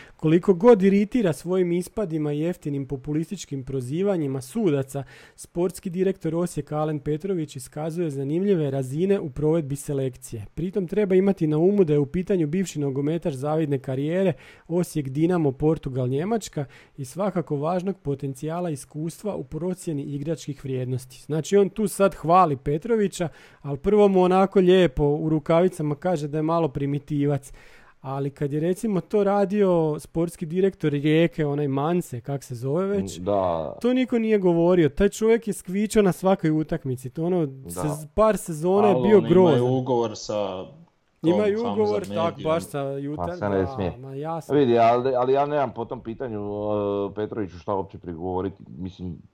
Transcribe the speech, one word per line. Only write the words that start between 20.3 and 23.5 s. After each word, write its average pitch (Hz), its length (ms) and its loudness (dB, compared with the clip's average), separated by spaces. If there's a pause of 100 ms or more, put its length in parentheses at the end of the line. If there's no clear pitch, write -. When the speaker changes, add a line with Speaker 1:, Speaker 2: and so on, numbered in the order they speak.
Speaker 1:
vrijednosti.” 127 560 -6
Znači, 156 380 0
on 202 120 4
tu 214 180 -2
sad - 280 2
hvali 165 420 4
Petrovića, 175 720 -2 (340)